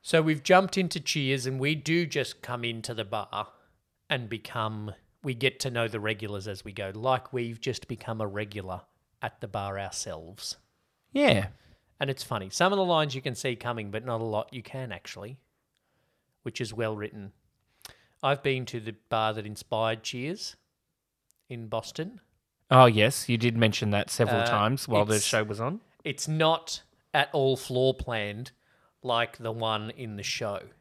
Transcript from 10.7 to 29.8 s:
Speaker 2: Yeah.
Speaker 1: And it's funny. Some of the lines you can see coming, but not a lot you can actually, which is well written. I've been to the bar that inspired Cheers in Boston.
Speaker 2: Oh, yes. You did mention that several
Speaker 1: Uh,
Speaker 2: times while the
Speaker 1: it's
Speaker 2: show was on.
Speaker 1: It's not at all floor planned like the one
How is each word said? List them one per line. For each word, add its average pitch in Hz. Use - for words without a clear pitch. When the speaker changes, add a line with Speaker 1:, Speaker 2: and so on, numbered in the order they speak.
Speaker 2:
Yeah. 214
Speaker 1:
And 135
it's 127
funny. 98
Some 185
of 202
the 190
lines 156
you 131
can 127
see 123
coming, 113
but 110
not 117
a 113
lot 110
you 107
can 127
actually, 101
which -
is 110
well 110
written. 104
I've 139
been 131
to 120
the 107
bar 110
that 107
inspired 110
Cheers 139
in 117
Boston. 160
Speaker 2:
Oh, 127
yes. 110
You 117
did 117
mention 110
that 101
several 120
Speaker 1:
Uh, 117
Speaker 2:
times 117
while 104
the 110
Speaker 1:
it's 104
Speaker 2:
show 110
was 107
on. 165
Speaker 1:
It's 143
not 160
at 147
all 135
floor 127
planned 107
like 117
the 113
one 110